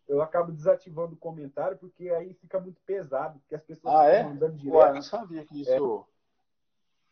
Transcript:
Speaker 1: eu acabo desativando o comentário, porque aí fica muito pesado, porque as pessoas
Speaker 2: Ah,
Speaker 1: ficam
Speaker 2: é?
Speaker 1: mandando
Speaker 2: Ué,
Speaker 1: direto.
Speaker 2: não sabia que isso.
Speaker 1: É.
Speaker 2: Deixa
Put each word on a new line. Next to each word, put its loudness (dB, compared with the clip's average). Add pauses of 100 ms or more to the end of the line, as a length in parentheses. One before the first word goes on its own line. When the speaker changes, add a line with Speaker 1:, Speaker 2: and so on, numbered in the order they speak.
Speaker 1:
eu 0
acabo -4
desativando -4
o -20
comentário, -10
porque -14
aí -8
fica -10
muito -18
pesado, -8
porque -18
as -10
pessoas -6
Speaker 2:
Ah, 8
Speaker 1:
ficam 8
Speaker 2:
é? -2
Speaker 1:
mandando -4
Speaker 2:
Ué, -14
Speaker 1:
direto. 6
Speaker 2:
não -10
sabia -10
que -14
isso. -4
Speaker 1:
É. 2
Speaker 2:
Deixa -4 (1040)